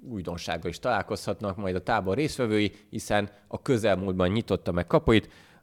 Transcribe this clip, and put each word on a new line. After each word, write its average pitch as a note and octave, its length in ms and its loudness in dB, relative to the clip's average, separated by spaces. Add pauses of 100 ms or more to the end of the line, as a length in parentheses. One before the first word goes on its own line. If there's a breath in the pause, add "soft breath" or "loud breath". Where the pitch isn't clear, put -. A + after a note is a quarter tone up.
újdonsággal F2 600 -6
is D#2+ 100 -8
találkozhatnak G2+ 760 -2
majd F#2 180 -2
a F2+ 80 -4
tábor G2 320 0
résztvevői, A2 560 0 (180 loud breath)
hiszen G#2 400 -2 (180 soft breath)
a - 140 -10
közelmúltban F#2+ 680 2
nyitotta G2+ 420 -2
meg E2+ 160 -2
kapuit A#2+ 420 4 (340 loud breath)